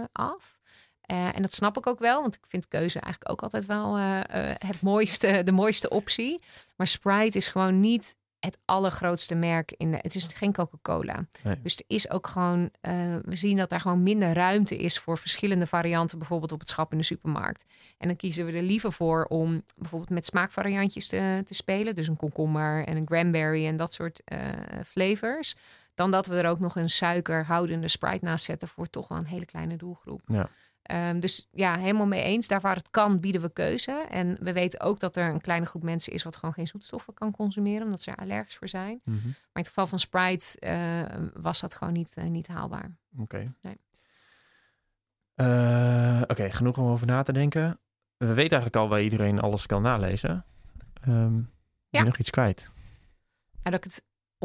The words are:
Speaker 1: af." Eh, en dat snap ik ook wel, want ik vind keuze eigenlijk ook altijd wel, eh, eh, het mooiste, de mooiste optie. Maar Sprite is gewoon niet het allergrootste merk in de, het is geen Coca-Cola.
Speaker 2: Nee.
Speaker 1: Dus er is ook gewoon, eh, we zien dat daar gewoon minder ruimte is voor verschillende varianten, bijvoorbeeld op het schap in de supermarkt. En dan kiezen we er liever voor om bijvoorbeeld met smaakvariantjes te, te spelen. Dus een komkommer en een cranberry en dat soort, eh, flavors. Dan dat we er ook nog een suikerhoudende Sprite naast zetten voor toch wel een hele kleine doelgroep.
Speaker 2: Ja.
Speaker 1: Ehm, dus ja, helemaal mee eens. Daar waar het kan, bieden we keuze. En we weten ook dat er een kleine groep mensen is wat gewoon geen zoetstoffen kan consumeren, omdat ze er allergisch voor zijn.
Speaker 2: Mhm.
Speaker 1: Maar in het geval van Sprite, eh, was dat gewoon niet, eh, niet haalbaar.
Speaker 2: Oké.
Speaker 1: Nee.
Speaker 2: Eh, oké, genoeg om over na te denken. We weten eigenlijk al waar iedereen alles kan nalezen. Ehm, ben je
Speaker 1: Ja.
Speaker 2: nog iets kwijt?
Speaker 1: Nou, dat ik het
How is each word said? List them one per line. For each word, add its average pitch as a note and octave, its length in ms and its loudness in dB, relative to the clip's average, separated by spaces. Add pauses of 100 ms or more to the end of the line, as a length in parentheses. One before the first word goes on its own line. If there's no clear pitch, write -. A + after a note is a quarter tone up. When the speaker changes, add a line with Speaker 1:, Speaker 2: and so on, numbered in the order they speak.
(120)
Speaker 1:
af." - 400 -6 (480)
Eh, F3+ 360 -2
en F#3+ 60 0
dat F#3+ 100 0
snap G#3 240 0
ik C4 100 -4
ook B3 120 0
wel, A#3+ 220 2
want A#3+ 140 -2
ik - 140 -20
vind F3 200 -6
keuze E3 320 -2
eigenlijk - 320 -10
ook - 100 -6
altijd G#3+ 240 -4
wel, G#3 300 -2
eh, G3 540 -2
eh, - 80 -6
het F#3+ 240 -6
mooiste, G3+ 640 4
de F#3+ 80 4
mooiste G3+ 360 4
optie. B3 540 -2 (340)
Maar F#3 100 0
Sprite G3+ 520 2
is F#3+ 100 2
gewoon F#3+ 320 4
niet A3 360 2 (220)
het - 260 -8
allergrootste F#3 720 0
merk E3 420 0
in D#3+ 140 0
de, D#3+ 100 0
het - 140 -6
is F3+ 120 0
geen G3+ 260 -2
Coca-Cola. D#3 720 -4 (160)
Speaker 2:
Nee. F#2 200 -2
Speaker 1:
Dus - 160 0
er - 80 -10
is - 240 0
ook F#3 160 -4
gewoon, F3 440 0 (100)
eh, F3 120 -6 (300)
we - 140 -6
zien G3 200 2
dat F#3 140 0
daar F3 100 -2
gewoon F3+ 220 2
minder G3 300 4
ruimte F#3 440 4
is - 220 2
voor E3 200 -4
verschillende F#3 480 2
varianten, E3+ 520 0
bijvoorbeeld D#3 340 -4
op D#3 80 -8
het - 80 -2
schap - 240 -2
in D#3 60 0
de D#3+ 60 0
supermarkt. - 600 -4 (340)
En - 100 -6
dan F3 80 0
kiezen F3 300 -4
we E3 60 -4
er E3+ 100 0
liever F#3+ 300 2
voor D#3+ 320 2
om D#3+ 380 0 (140)
bijvoorbeeld E3 340 -10
met E3+ 160 0
smaakvariantjes G3 800 0
te, F#3+ 360 0
te F#3+ 100 -6
spelen. G#3 400 0
Dus E3 140 -2
een D#3 80 0
komkommer D#3 680 -2
en D#3 100 -4
een D#3 80 -2
cranberry D#3+ 640 2
en D#3 100 -2
dat E3 160 -4
soort, E3+ 320 -8
eh, - 140 -10 (480)
flavors. G#3+ 680 -2 (400)
Dan F#3 160 2
dat F#3+ 160 2
we F3+ 100 -4
er E3+ 140 2
ook E3+ 100 0
nog F3 160 -2
een E3 140 0
suikerhoudende E3 1000 0
Sprite - 360 -2
naast E3 200 -2
zetten - 240 -8
voor E3+ 220 -12
toch - 180 -10
wel D#3+ 100 -6
een D#3+ 80 -6
hele E3+ 200 -8
kleine E3 300 -8
doelgroep. F3 500 -14
Speaker 2:
Ja. G#2+ 220 0 (340)
Speaker 1:
Ehm, F3 380 -2
dus - 320 -2
ja, F3+ 240 0
helemaal G3+ 300 2
mee G3 160 0
eens. A3+ 260 0
Daar G3 120 2
waar F#3+ 160 0
het - 140 -10
kan, G3+ 300 4
bieden F#3 200 0
we E3 120 -4
keuze. F3 400 -2 (180)
En F3+ 300 -2
we F#3 120 -4
weten F3+ 280 -2
ook G3+ 200 -2
dat F3+ 160 -6
er F3 140 0
een D#3+ 100 -2
kleine E3+ 260 -2
groep E3 160 -10
mensen E3 300 -2
is - 100 -6
wat E3 140 -12
gewoon D#3+ 180 -6
geen E3 120 -6
zoetstoffen - 480 -14
kan G#3+ 160 -6
consumeren, G#3 540 -2
omdat G3+ 180 -4
ze - 80 -4
er - 60 -10
allergisch G3 400 -8
voor - 120 -12
zijn. G3+ 360 -10
Speaker 2:
Mhm. A2 180 -2
Speaker 1:
Maar A#2+ 100 -6
in - 0 - (200)
het E3 160 -4
geval F#3+ 180 -2
van F#3 120 -2
Sprite, F#3 600 0
eh, E3+ 420 -2 (320)
was E3 260 0
dat F3 140 -6
gewoon E3+ 180 -6
niet, E3+ 240 -4
eh, E3+ 80 -8
niet E3+ 240 -4
haalbaar. E3+ 480 -10 (220)
Speaker 2:
Oké. G#2+ 440 -8
Speaker 1:
Nee. F#3+ 160 -14 (1600)
Speaker 2:
Eh, A#2+ 920 6
oké, G2+ 240 0
genoeg B2 280 2
om B2+ 80 2
over A#2+ 200 2
na B2+ 160 4
te C3+ 100 0
denken. D3 480 2 (360)
We B2 100 0
weten A2+ 160 6 (160)
eigenlijk A#2 180 0
al A2 120 6
waar G#2 140 4
iedereen G#2 380 2
alles G#2 260 0
kan G2+ 160 0
nalezen. A#2 640 0 (560)
Ehm, A2+ 320 4
ben A2+ 120 2 (440)
je C#4+ 100 2
Speaker 1:
Ja. - 40 6
Speaker 2:
nog A#2 160 4
iets - 120 0
kwijt? A2 400 2 (840)
Speaker 1:
Nou, - 100 -14
dat F3 120 -2
ik F3+ 100 -2
het - 180 -12 (420)